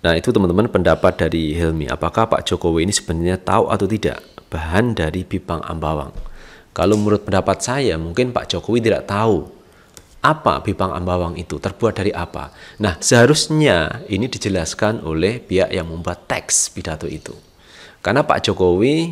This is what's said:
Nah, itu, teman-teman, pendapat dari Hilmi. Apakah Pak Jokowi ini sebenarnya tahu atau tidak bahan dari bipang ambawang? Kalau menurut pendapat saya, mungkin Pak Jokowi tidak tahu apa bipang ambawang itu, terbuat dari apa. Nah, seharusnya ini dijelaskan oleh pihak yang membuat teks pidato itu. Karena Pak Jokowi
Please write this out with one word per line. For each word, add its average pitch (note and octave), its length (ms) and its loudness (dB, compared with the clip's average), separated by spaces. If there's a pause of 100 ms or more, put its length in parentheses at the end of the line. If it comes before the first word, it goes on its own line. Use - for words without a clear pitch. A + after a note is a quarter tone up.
Nah, E2 160 4
itu, A#2+ 160 0
teman-teman, F#2+ 320 4
pendapat F2+ 480 4
dari D#2+ 400 0
Hilmi. D#2+ 320 0
Apakah E2+ 400 0
Pak - 160 0
Jokowi E2+ 400 0
ini G2+ 80 0
sebenarnya F2 480 -2
tahu F#2+ 320 2
atau G2+ 160 0
tidak F#2+ 320 -2 (320)
bahan F2 400 0
dari F2 320 -2
bipang E2+ 400 -6
ambawang? D#2 480 -4 (640)
Kalau G#2 240 2
menurut G#2 240 2
pendapat F#2+ 400 0
saya, B2 320 0
mungkin E2+ 400 -2
Pak - 160 -4
Jokowi A2+ 320 -2
tidak G#2+ 240 0
tahu G2+ 400 0 (720)
apa C#3+ 400 2
bipang F#2+ 320 -2
ambawang F2 480 -2
itu, E2+ 160 -8
terbuat G2 480 -2
dari F#2+ 80 0
apa. - 400 -8 (320)
Nah, F#2 160 -2
seharusnya B2+ 1120 4
ini G#2 160 0
dijelaskan G#2 800 -2
oleh F2+ 320 0
pihak F#2 320 0
yang F2 160 -4
membuat E2+ 400 -8
teks - 480 -2
pidato D#2 320 -8
itu. D2+ 240 -10 (720)
Karena C#3+ 240 2
Pak C#3 240 0
Jokowi G2 600 2